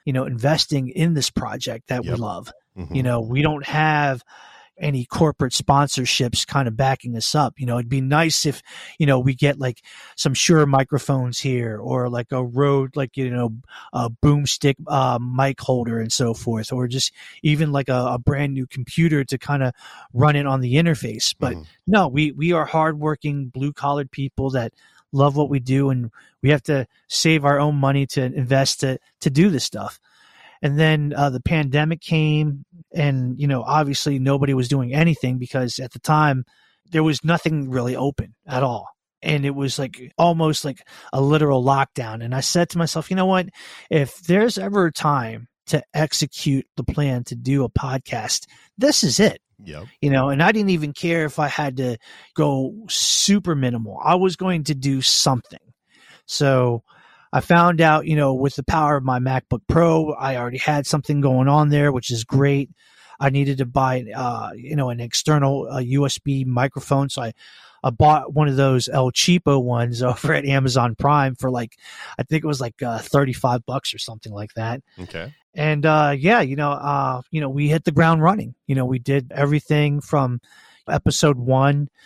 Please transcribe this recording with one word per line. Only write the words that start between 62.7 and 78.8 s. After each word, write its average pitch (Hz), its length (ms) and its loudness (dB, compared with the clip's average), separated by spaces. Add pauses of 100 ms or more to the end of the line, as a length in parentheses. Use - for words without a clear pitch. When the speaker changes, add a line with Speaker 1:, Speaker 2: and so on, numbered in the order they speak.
Speaker 1:
I 139 100 2
needed 139 280 0
to 131 80 -2
buy, 127 400 0 (100)
uh, 117 400 -6
you 131 220 -8
know, 131 120 0
an 120 120 -6
external, 139 680 0
uh, 131 100 -6
U 131 260 0
S 135 120 -4
B 135 280 -2
microphone. 135 640 0
So - 140 -8
I, 110 100 -8 (500)
I 131 60 2
bought 151 440 4
one 151 140 4
of 139 80 0
those 131 320 4
El 131 240 2
Cheapo 151 500 2
ones 120 420 -2
<laughs> 123 60 2
over 123 240 -2
at 143 120 0
Amazon 131 500 2
Prime 143 400 2
for, 131 160 -4
like, 120 240 -6 (420)
I - 60 -6
think 151 220 -4
it - 20 -2
was, 143 140 -2
like, 120 200 -8
uh, 117 180 -4
thirty-five 131 640 0
bucks 131 280 -6
or 127 40 -14
something 110 340 -12
like 104 220 -12
that. 113 260 -6 (180)
Speaker 2:
Okay. 90 360 -12 (200)
Speaker 1:
And, 151 320 0
uh, 151 320 4
yeah, 190 220 4
you 139 160 -2
know, 143 160 -2
uh, 143 500 -2 (100)
you 160 100 -2
know, 139 80 -4
we 143 180 0
hit 151 160 2
the 175 80 0
ground 160 320 4
running. 175 320 2 (100)
You 139 100 -2
know, 131 100 0